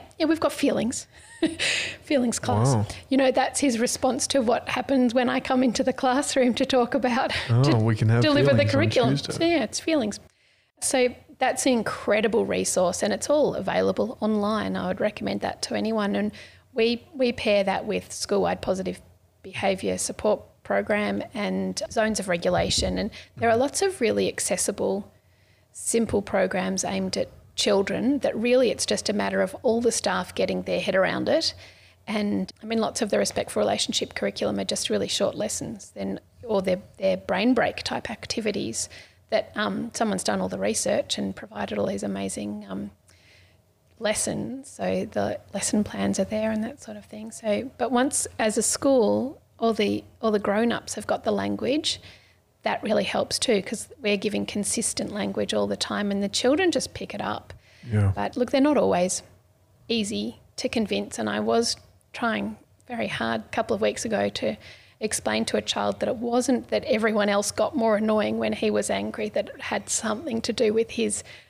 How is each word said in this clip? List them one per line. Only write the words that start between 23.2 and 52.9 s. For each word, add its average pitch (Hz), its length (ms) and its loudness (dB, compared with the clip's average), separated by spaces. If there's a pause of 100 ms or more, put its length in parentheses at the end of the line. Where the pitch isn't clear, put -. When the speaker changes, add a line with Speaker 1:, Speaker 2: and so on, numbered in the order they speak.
Speaker 1:
there 226 120 0
are - 20 6
Speaker 2:
Mm-hmm. 226 100 4
Speaker 1:
lots 277 220 0
of 392 180 0
really 208 260 2
accessible, 196 840 -2 (600)
simple 214 520 0
programs 190 600 0
aimed 190 320 -4
at - 140 -2 (260)
children 202 640 2
that - 180 0
really 240 320 4
it's - 160 -2
just - 240 -2
a 214 40 0
matter 196 280 0
of 190 220 -2
all 226 180 2
the 233 100 4
staff 185 440 -2
getting 190 280 0
their 180 160 -2
head 180 140 -2
around 185 340 2
it. - 280 0 (500)
And, 208 460 -2 (100)
I 220 60 -14
mean, 226 100 -2
lots 220 240 -2
of 214 80 0
the 214 80 2
Respect - 320 -2
for - 100 -2
Relationship - 540 0
curriculum - 460 -4
are 196 40 -4
just 202 280 -4
really 202 160 0
short - 260 0
lessons, 214 600 -6
then, 196 240 -6 (240)
or 220 180 0
they're, 185 200 0 (160)
they're 190 200 0
brain 196 380 0
break - 260 0
type - 300 -6
activities 202 800 -6 (420)
that, - 240 0
um, 214 400 -4
someone's 202 280 -2
done 202 160 0
all 185 100 -2
the 196 100 -6
research 214 580 0
and 196 180 -4
provided 208 440 -8
all 202 80 0
these 202 160 -4
amazing, 202 680 -6
um, 202 220 -8 (1080)
lessons. 220 720 -4
So 190 420 -2
the 202 280 -2 (140)
lesson 208 300 0
plans 202 360 -2
are 196 60 0
there 214 260 -2
and 220 120 -2
that 240 180 -10
sort 214 160 -14
of 202 80 -18
thing. 214 260 -14
So, 220 460 -2
but 240 140 -2
once 254 360 2 (100)
as 220 200 0
a 226 60 4
school, 240 800 2 (180)
all 226 140 2
the, 208 300 0 (180)
all 220 100 2
the 208 80 2
grown-ups 214 540 0
have 208 140 -8
got - 160 -2
the - 80 0
language, 208 680 0 (640)
that - 200 -2
really 202 220 2